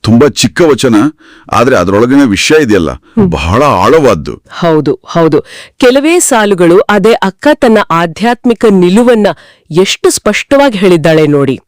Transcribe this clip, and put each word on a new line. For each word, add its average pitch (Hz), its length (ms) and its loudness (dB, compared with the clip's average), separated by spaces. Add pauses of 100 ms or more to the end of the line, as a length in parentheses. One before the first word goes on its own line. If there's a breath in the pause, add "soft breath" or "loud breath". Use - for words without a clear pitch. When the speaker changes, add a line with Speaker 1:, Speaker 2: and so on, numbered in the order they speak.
Speaker 1:
ತುಂಬಾ 120 280 2
ಚಿಕ್ಕ - 420 -4
ವಚನ, 127 240 0 (580 soft breath)
ಆದ್ರೆ 120 240 0
ಅದರೊಳಗಿನ 107 480 0
ವಿಷಯ 135 380 0
ಇದೆಯಲ್ಲ, 98 260 0 (300 soft breath)
ಬಹಳ 85 440 -2
ಆಳವಾದ್ದು. 107 880 0
Speaker 2:
ಹೌದು, 151 540 -2
ಹೌದು. 160 360 0 (360 loud breath)
ಕೆಲವೇ 277 420 2
ಸಾಲುಗಳು, 196 600 0
ಅದೇ 208 340 0
ಅಕ್ಕ - 420 -4
ತನ್ನ 226 240 0 (120)
ಆಧ್ಯಾತ್ಮಿಕ 202 800 -2
ನಿಲುವನ್ನ 208 560 2 (440 soft breath)
ಎಷ್ಟು 190 400 -2
ಸ್ಪಷ್ಟವಾಗಿ 269 680 -2
ಹೇಳಿದ್ದಾಳೆ 165 480 2
ನೋಡಿ. 139 420 -2